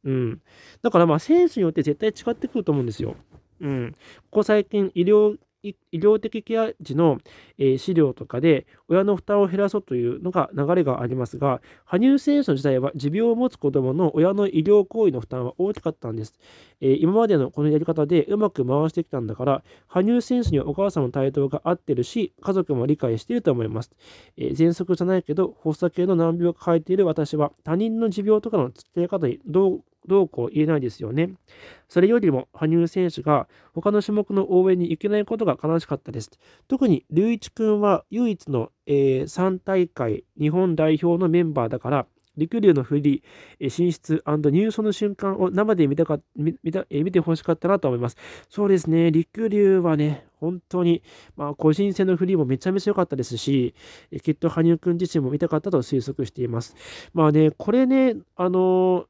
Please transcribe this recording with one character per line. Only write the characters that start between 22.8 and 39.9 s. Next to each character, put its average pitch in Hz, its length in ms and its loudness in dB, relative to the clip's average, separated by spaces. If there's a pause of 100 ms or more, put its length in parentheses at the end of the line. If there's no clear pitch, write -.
理 147 100 2
解 113 220 -2
し - 60 -12
て - 80 -8
い - 20 -2
る 240 80 -2
と 165 80 0
思 120 140 0
い 107 40 -6
ま 110 140 -6
す。 - 80 -14 (460)
え 123 140 -4
ー、 - 20 -
喘 160 200 2
息 180 220 -2
じ 175 80 -4
ゃ 175 60 0
な 190 80 0
い 180 80 -2
け 151 100 -6
ど、 180 300 -2
発 156 160 -4
作 175 160 -2
系 180 100 0
の 190 80 2
難 165 200 2
病 175 120 -2
を 170 80 0
抱 170 220 0
え 165 40 2
て 180 120 -4
い 190 40 2
る 196 100 4
私 156 300 -2
は、 147 140 0 (140)
他 156 100 -2
人 220 240 -2
の 226 100 0
持 202 160 -4
病 214 160 4
と 220 120 -8
か 208 60 2
の 127 120 0
付 - 240 -20
き - 40 -2
合 175 60 0
い 170 40 -4
方 170 180 -2
に 120 180 -2
ど 185 320 2
う、 - 80 -14 (220)
ど 190 160 4
う 165 60 0
こ 120 160 -6
う 139 100 -8
言 151 80 2
え 151 40 2
な 160 100 2
い 143 40 0
で 123 80 -4
す - 140 -10
よ 110 100 -8
ね。 170 200 -2 (560)
そ 175 120 2
れ 185 60 6
よ 233 140 4
り 185 100 2
も、 131 220 -2
羽 160 240 0
生 170 100 2
選 180 240 -2
手 143 120 -12
が 143 260 0 (260)
他 185 160 -2
の 208 100 2
種 208 140 -4
目 208 180 -2
の 196 200 0
応 185 180 4
援 180 80 2
に 170 120 -2
行 160 100 -4
け 208 80 -4
な 208 100 0
い 208 60 -2
こ 226 120 -4
と 220 80 -4
が 143 160 0
悲 160 200 0
し - 60 -18
か 143 100 -6
っ - 20 -10
た - 140 -14
で 110 80 -8
す。 - 100 -14 (380)
特 269 180 0
に、 160 240 2
龍 202 220 2
一 - 160 -6
く - 160 -6
ん 214 160 2
は 202 300 2
唯 233 200 -2
一 - 180 -6
の、 123 220 -2 (160)
え 139 380 2
ー、 - 20 -10
三 185 320 -2
大 185 300 -2
会 113 340 -4 (160)